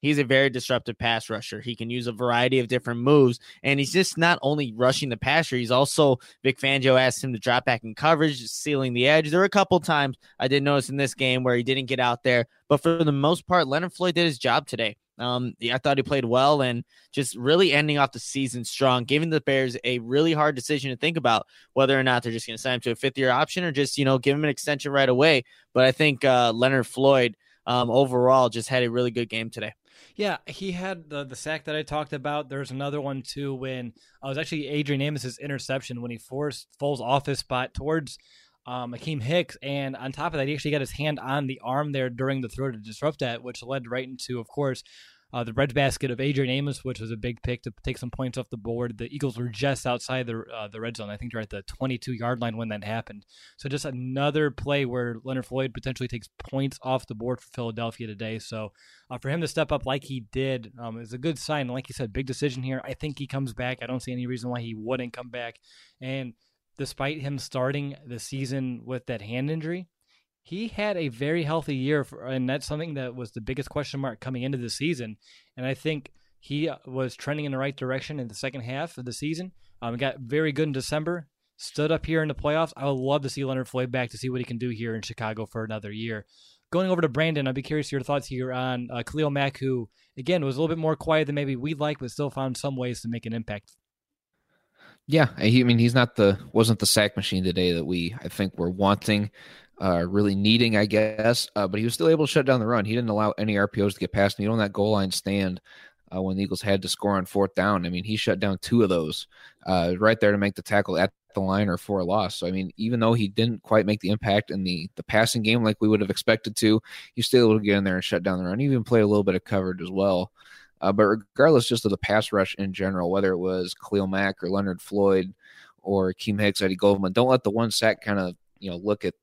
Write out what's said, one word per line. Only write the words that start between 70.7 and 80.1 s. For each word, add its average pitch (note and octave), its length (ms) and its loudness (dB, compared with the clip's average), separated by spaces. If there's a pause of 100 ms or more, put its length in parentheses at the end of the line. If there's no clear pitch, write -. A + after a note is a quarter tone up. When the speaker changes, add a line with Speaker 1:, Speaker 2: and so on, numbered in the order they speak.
Speaker 2:
a D#3 120 -2
very C#3+ 340 -2
healthy D3+ 320 -2
year, C#3 280 0
for, - 220 -12
and C3 240 -2
that's C#3 160 -4
something D3+ 300 -6
that B2+ 180 -8
was B2 180 -10
the A#2+ 100 -10
biggest C3 280 -6
question C#3 300 -6
mark C3+ 200 -6
coming C3 220 -6
into C3+ 160 -4
the A#2+ 120 -6
season. B2 480 -4 (380)
And B2+ 100 -8
I C3+ 100 -4
think D3+ 360 -6 (280)
he, D3 300 -4
uh, C#3 80 -8 (100)
was C3 280 -4
trending D3 300 -6
in C#3+ 60 -4
the C3+ 60 -4
right C#3 180 -4
direction C3+ 440 -6
in B2 100 -8
the G#2+ 40 -16
second C3+ 280 -8
half C3+ 360 -8
of B2+ 80 -10
the B2 80 -8
season. E3 380 -6 (300)
Um, A#2 160 -6
got C3+ 220 -2